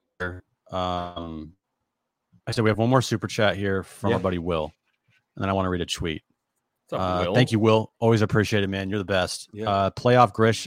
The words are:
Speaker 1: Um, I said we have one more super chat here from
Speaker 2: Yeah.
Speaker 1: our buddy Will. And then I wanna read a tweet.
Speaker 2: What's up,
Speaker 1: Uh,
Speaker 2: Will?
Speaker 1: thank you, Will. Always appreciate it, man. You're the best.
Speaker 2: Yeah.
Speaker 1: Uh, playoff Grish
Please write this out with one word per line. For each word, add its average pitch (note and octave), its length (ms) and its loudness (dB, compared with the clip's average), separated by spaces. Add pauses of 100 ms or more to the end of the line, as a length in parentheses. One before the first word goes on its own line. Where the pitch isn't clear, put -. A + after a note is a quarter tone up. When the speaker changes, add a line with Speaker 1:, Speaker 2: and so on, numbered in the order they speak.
(720)
Speaker 1:
Um, F2 800 -6 (920)
I - 60 -8
said A#2 120 -2
we A2 60 4
have G2+ 80 0
one A2+ 120 2
more B2+ 120 6
super A2 240 -4
chat G2+ 300 0
here G2 260 -2
from - 280 -6
Speaker 2:
Yeah. F#2+ 60 2
Speaker 1:
our F2+ 60 -4
buddy F2+ 160 -2
Will. E2 340 -2 (640)
And - 80 -8
then F#2+ 60 -2
I G2 40 0
wanna F#2+ 180 0
read F2+ 100 -2
a E2 60 -4
tweet. D#2+ 360 -6 (640)
Speaker 2:
What's - 140 -4
up, F#2 180 0
Speaker 1:
Uh, F2+ 40 2
Speaker 2:
Will? F2+ 100 -2
Speaker 1:
thank A#2+ 180 4
you, A2 60 2
Will. A2 400 2
Always A2+ 240 4
appreciate G#2 400 2
it, G2 60 -2
man. G2 200 -4
You're G#2 100 -4
the G2 60 -4
best. F2+ 480 -2
Speaker 2:
Yeah. G#2+ 180 -6
Speaker 1:
Uh, G2 200 0
playoff B2 420 4
Grish A2 340 2